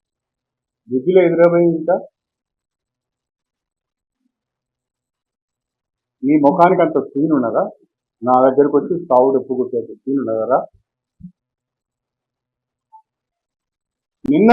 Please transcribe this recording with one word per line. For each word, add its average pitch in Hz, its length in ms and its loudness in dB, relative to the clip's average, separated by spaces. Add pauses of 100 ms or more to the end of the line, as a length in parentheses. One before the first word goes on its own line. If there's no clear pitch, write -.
(920)
బుద్ధిలో 147 360 0
ఎదురపోయి 170 460 2
ఇంకా 170 220 -2 (4000)
మీ 143 100 2 (100)
ముఖానికి 175 400 2
అంత 156 140 -2 (100)
సీన్ 156 280 -2
ఉన్నదా? 123 260 -2 (640)
నా 127 80 4 (100)
దగ్గరకు 139 320 2
వచ్చి 143 180 -2 (140)
సావుడు 131 300 2
ఎప్పు 123 200 -6
కొట్టేంత 120 320 -6 (120)
సీన్ 135 200 -4
ఉన్నదరా? 110 340 -2 (3750)
నిన్న 190 220 2